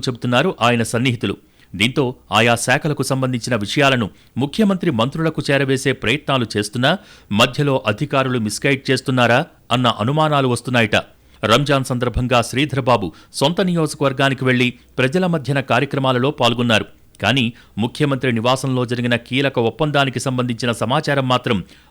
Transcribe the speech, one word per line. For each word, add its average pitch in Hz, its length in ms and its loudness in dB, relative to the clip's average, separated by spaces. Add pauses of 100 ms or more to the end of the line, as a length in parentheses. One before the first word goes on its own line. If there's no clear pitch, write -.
చెబుతున్నారు 127 440 0 (120)
ఆయన 117 200 2
సన్నిహితులు. 117 540 -2 (380)
దీంతో 127 400 0 (180)
ఆయా 113 220 4
శాఖలకు 139 480 -2
సంబంధించిన 127 540 -2
విషయాలను 123 500 0 (320)
ముఖ్యమంత్రి 180 520 0
మంత్రులకు 143 600 -2
చేరవేసే 135 420 0
ప్రయత్నాలు 131 540 -2 (100)
చేస్తున్నా 123 340 0 (420)
మధ్యలో 131 540 0
అధికారులు 127 520 0
మిస్గైడ్ 127 520 -2
చేస్తున్నారా 127 480 2 (340)
అన్న 123 140 2 (160)
అనుమానాలు 143 460 2
వస్తున్నాయట. 120 480 0 (460)
రంజాన్ 131 480 2
సందర్భంగా 123 520 0
శ్రీధర్ 131 480 -2
బాబు 104 220 2 (220)
సొంత 180 260 0
నియోజకవర్గానికి 143 840 0
వెళ్లి 127 240 2 (300)
ప్రజల 143 280 2
మధ్యన 143 340 -2
కార్యక్రమాలలో 131 720 0
పాల్గొన్నారు. 117 560 0 (360)
కానీ 117 300 0 (260)
ముఖ్యమంత్రి 131 540 -2
నివాసంలో 127 520 0
జరిగిన 120 320 -2
కీలక 131 420 -2
ఒప్పందానికి 135 640 0
సంబంధించిన 123 520 -2
సమాచారం 135 560 -2
మాత్రం 123 320 0 (300)